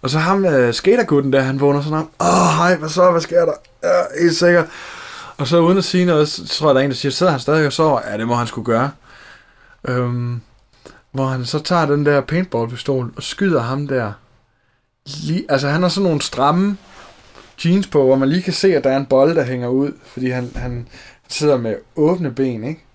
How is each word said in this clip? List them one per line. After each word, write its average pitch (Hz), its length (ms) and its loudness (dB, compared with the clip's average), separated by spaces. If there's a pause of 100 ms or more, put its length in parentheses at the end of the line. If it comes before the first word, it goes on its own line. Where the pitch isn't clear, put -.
Og 131 80 -8
så 151 100 0
ham, 190 260 0
øh, 127 280 2
skatergutten 147 600 2
der, 135 80 4
han 131 180 -2
vågner 143 220 2
sådan 151 180 -4
op. 160 100 -8 (120)
"Åh, 175 360 2
hej, 175 180 2
hvad 156 140 -6
så? 180 220 4
Hvad 170 100 2
sker 170 240 2
der?" 160 80 0 (300)
"Ja, 175 380 0
helt 170 140 4
sikkert." 175 300 4 (720)
Og 135 100 -4
så 170 120 4
uden 175 180 4
at 185 60 0
sige 180 220 2
noget, 151 240 2
så - 180 -10
tror - 200 -2
jeg, 135 80 6
der 131 60 4
er 139 40 2
en, 139 40 -2
der 127 60 -4
siger, 139 160 -4
"Sidder 175 200 2
han 131 100 -2
stadig 156 240 2
og 135 80 -2
sover?" 151 280 2 (100)
"Ja, 104 60 -6
det 113 100 -4
må 120 80 0
han 120 120 -2
sgu 117 160 -8
gøre." 120 280 0 (960)
Øhm, 120 540 -4 (680)
hvor 135 140 -4
han 131 200 -4
så 151 140 -4
tager 160 260 0
den 147 200 0
der 143 160 2
paintball-pistol 123 960 -4
og - 80 -12
skyder 170 380 0
ham 135 260 -6
der. 120 240 -2 (960)
Lige, 151 440 -6
altså, 139 180 0
han 151 140 0
har 180 80 2
sådan 190 140 -2
nogle 160 180 0
stramme 175 560 0 (880)
jeans 185 220 2
på, 139 180 2
hvor 131 100 4
man 135 140 0
lige 180 120 0
kan 180 120 -4
se, 190 220 2
at 139 80 0
der 131 60 2
er 135 80 0
en 139 80 -2
bolle, 139 300 4
der 147 80 0
hænger 123 240 -6
ud, 135 240 0 (140)
fordi 127 240 -6
han, 127 260 -6
han 123 320 -8 (400)
sidder 147 300 0
med 113 180 -4 (200)
åbne 160 360 0
ben, 120 320 -4
ikke? 156 320 -10